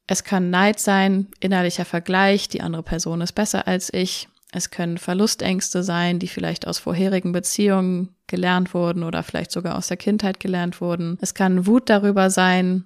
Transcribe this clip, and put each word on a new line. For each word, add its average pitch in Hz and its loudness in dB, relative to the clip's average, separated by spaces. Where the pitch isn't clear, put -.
Es - -2
kann 185 0
Neid 196 4
sein, 196 2
innerlicher 180 0
Vergleich, 190 0
die - -6
andere 165 -6
Person 165 -4
ist 175 -4
besser 202 -2
als 180 -2
ich. 185 -4
Es - -6
können 170 -4
Verlustängste 185 0
sein, 175 0
die 180 -4
vielleicht 170 -6
aus - -4
vorherigen 180 0
Beziehungen 185 0
gelernt 180 0
wurden 170 0
oder 165 -4
vielleicht - -6
sogar 175 -4
aus 180 -6
der 190 -4
Kindheit 202 -2
gelernt 180 -4
wurden. 175 -2
Es - -6
kann 185 2
Wut 247 4
darüber 196 4
sein, 185 2